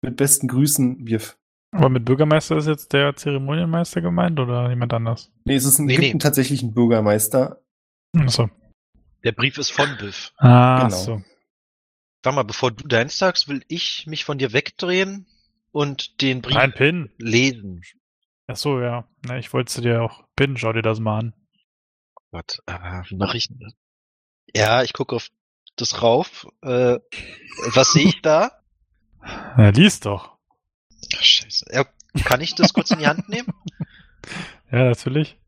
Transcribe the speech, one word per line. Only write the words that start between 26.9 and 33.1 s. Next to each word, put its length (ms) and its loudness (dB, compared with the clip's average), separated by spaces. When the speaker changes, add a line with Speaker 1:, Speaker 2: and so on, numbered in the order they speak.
Speaker 3:
was 200 4
sehe 140 6
ich 140 2
da? 400 2
Speaker 2:
<laughs> 360 -20
Na, 120 10
lies 300 6
doch. 380 -8
Speaker 3:
Ach, 60 -6
scheiße. 500 2
Ja, 120 2
kann 180 2
ich 140 -8
das 180 2
kurz 180 0
in 80 0
die 80 0
Hand 220 -2